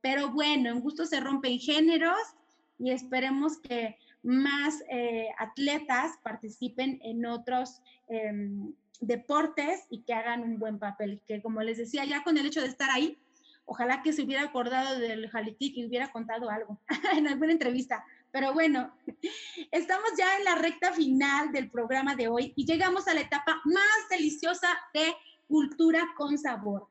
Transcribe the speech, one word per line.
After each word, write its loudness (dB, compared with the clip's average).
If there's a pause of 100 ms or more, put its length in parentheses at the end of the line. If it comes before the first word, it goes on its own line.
Pero 0
bueno, 2
en -2
gusto -2
se -2
rompen 0
géneros 4 (580)
y -2
esperemos 0
que -6 (240)
más, 2
eh, -2
atletas -2 (120)
participen -6
en -4
otros, -4 (280)
em, -6 (260)
deportes 0
y -12
que -4
hagan -2
un -4
buen -4
papel, -6
que -6
como -4
les -2
decía, -4
ya -2
con 4
el 2
hecho -2
de -2
estar -2
ahí, 2 (480)
ojalá -2
que 2
se 0
hubiera 0
acordado -2
del -4
Jalitic -6
y -6
hubiera -4
contado -6
algo -6
<laughs> 0
en 4
alguna 2
entrevista. 0 (280)
Pero 0
bueno, 2 (800)
estamos 0
ya 4
en 0
la 4
recta 0
final 4
del -2
programa 0
de 0
hoy 0
y 0
llegamos 2
a 4
la 2
etapa -2
más 4
deliciosa 0 (260)
de 2 (340)
Cultura 6 (160)
con 0
Sabor. -4